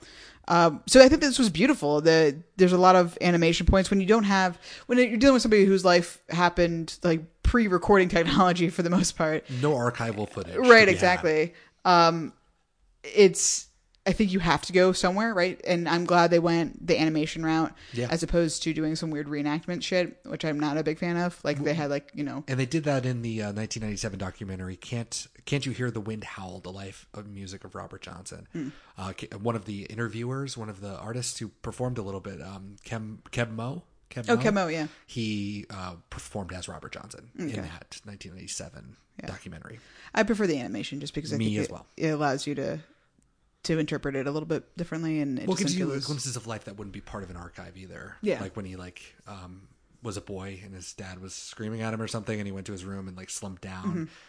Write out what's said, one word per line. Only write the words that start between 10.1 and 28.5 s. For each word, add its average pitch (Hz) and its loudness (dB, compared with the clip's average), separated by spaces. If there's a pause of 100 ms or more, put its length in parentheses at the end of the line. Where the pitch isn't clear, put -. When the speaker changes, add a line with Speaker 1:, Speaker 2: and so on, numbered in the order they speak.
Speaker 2:
footage 90 -10
to - -2
Speaker 1:
Right, 254 8
Speaker 2:
be 233 12
had. 202 8
Speaker 1:
exactly. 175 2 (320)
Um, 170 6 (680)
it's, - 4 (380)
I 190 2
think 202 2
you 196 2
have 165 2
to 175 -6
go 185 6
somewhere, 196 0
right? 185 -2
And 170 0
I'm 170 0
glad 170 6
they 170 6
went 165 0
the 170 2
animation 160 0
route 160 0 (200)
Speaker 2:
Yeah. 120 -4
Speaker 1:
as 165 -2
opposed 165 0
to 160 -2
doing 160 -2
some 160 -6
weird 147 -6
reenactment 147 -4
shit, 175 -2
which 160 -8
I'm 147 -2
not 151 -2
a 160 0
big 156 -2
fan 175 -2
of. 175 -2
Like, 143 -2
they 147 0
had, 151 -2
like, 143 -4
you 147 -6
know. 135 -8
Speaker 2:
And 127 -2
they 135 0
did 151 -2
that 139 0
in 123 -2
the, 113 -4
uh, 104 -4
nineteen 107 -6
ninety-seven 104 -6
documentary, 92 -8
Can't, - -8 (180)
Can't 139 -2
You 135 -4
Hear 123 -4
the 113 -6
Wind 107 -8
Howl, 92 -12
The 90 -14
Life 98 -14
of 104 -14
Music 98 -14
of 95 -16
Robert 95 -14
Johnson. 87 -16